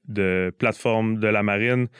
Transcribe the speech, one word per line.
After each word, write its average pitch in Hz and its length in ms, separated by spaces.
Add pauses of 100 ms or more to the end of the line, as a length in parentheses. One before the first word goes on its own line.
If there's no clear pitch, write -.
de 92 500
plateformes 113 640
de 110 80
la 104 160
marine, 120 440 (120)